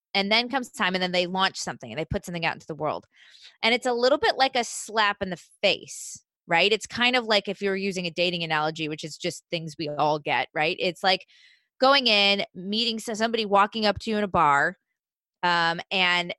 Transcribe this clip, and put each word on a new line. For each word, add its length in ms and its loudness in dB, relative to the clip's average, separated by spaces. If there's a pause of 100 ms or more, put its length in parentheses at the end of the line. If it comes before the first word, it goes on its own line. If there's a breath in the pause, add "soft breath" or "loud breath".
(120)
And 180 0
then 180 2
comes 200 -4
time, 240 -2
and 80 0
then 100 -2
they 140 2
launch 340 -2
something, 320 -10
and 80 -8
they 60 -4
put 200 -6
something 200 -6
out 80 -2
into 140 -14
the 80 -10
world. 300 -6 (580 loud breath)
And 100 2
it's 140 -2
a 60 0
little 260 2
bit 180 0
like 180 2
a 80 2
slap 580 -2
in 100 -4
the 100 -8 (200)
face, 640 -2 (240)
right? 240 4
It's 140 -2
kind 300 0
of 100 2
like, 240 2
if 120 -6
you're 140 0
using 300 -4
a 60 -4
dating 320 0
analogy, 440 -2
which 160 -8
is 140 -12
just 320 -6
things 280 -6
we 120 -6
all 300 0
get, 340 -2
right? 260 -2
It's 240 -2
like 220 0 (560 soft breath)
going 260 4
in, 360 4 (100)
meeting 520 -4
s-, 120 -6
somebody 280 -2
walking 400 2
up 140 2
to 120 -6
you 60 0
in 60 0
a 40 -4
bar, 500 4 (640)
um, 400 2 (100)
and, 480 2